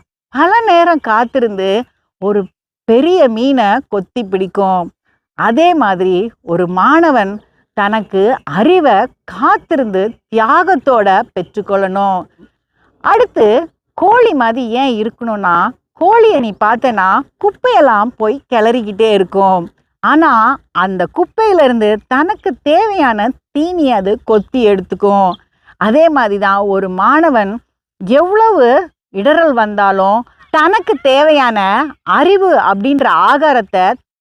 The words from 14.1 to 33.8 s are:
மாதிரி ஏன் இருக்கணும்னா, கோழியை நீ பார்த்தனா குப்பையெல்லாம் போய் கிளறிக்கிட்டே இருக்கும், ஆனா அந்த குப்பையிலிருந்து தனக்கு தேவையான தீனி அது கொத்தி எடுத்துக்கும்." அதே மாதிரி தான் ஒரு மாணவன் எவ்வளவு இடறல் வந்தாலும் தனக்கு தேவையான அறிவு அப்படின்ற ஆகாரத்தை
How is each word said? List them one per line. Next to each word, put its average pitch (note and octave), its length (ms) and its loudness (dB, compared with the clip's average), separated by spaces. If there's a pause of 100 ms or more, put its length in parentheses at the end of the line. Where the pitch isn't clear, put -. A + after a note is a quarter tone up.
மாதிரி A#3+ 340 -2
ஏன் B3 260 -2
இருக்கணும்னா, G#3 760 -2 (240)
கோழியை G#4+ 460 2
நீ A3 140 -4 (120)
பார்த்தனா A3 540 0 (180)
குப்பையெல்லாம் C#4 800 0
போய் A3 240 -2 (120)
கிளறிக்கிட்டே A3 600 0
இருக்கும், F#3+ 580 0 (280)
ஆனா C4 600 2 (120)
அந்த F#3+ 420 -4
குப்பையிலிருந்து D4 840 0 (120)
தனக்கு D#4+ 560 -4
தேவையான D4 640 0 (220)
தீனி D#4+ 400 -2
அது G3+ 340 -2
கொத்தி A3 420 -2
எடுத்துக்கும்." G3 640 0 (460)
அதே C#4 320 2
மாதிரி A3+ 280 0
தான் G3 220 0
ஒரு G3 300 -2
மாணவன் A3+ 720 0 (460)
எவ்வளவு E4+ 840 2 (200)
இடறல் D4 440 0
வந்தாலும் G3+ 720 0 (240)
தனக்கு F4+ 520 0
தேவையான C4 840 0 (160)
அறிவு E4+ 540 2
அப்படின்ற A3+ 500 0
ஆகாரத்தை G#3 840 0 (280)